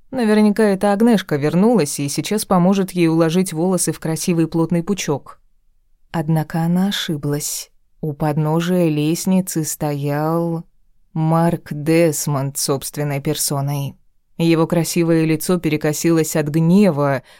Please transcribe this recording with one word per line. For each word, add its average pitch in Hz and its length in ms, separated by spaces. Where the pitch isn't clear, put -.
Наверняка 214 540
эта 202 280
Агнешка 202 440
вернулась 160 640
и 143 80
сейчас 202 380
поможет 190 460
ей 175 160
уложить 165 440
волосы 170 400
в - 80
красивый 165 460
плотный 165 360
пучок. - 580
Однако 160 500
она 180 260
ошиблась. 147 800
У 151 140
подножия 160 760
лестницы 165 760
стоял 156 1000
Марк 165 580
Десмонд 147 880
собственной 147 640
персоной. 143 760
Его 165 280
красивое 165 600
лицо 160 320
перекосилось 160 760
от 151 140
гнева, 160 720